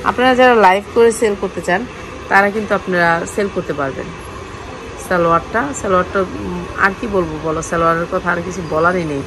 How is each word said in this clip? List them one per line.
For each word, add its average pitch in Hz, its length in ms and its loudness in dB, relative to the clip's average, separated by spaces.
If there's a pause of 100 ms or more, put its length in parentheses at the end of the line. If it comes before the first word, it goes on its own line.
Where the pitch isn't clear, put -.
আপনারা 247 320 4
যারা 247 200 8
live 202 280 6 (120)
করে 233 160 6
sale 214 300 0
করতে 185 200 -6
চান 180 240 -2 (440)
তারা 196 200 4
কিন্তু 208 260 -2
আপনারা 175 500 2 (100)
sale 202 200 0
করতে 170 180 -4
পারবেন। 139 320 -4 (1040)
সালোয়ারটা, 170 540 2 (180)
সালোয়ারটা, 185 400 0
উম, 180 440 -6 (120)
আর 196 140 2 (100)
কি 240 60 -6
বলবো 170 360 -2
বলো, 160 180 -2
সালোয়ারের 165 500 0
কথা 180 200 -2
আর 175 140 0
কিছু 185 240 -8
বলারই 170 340 2
নেই। 147 240 -4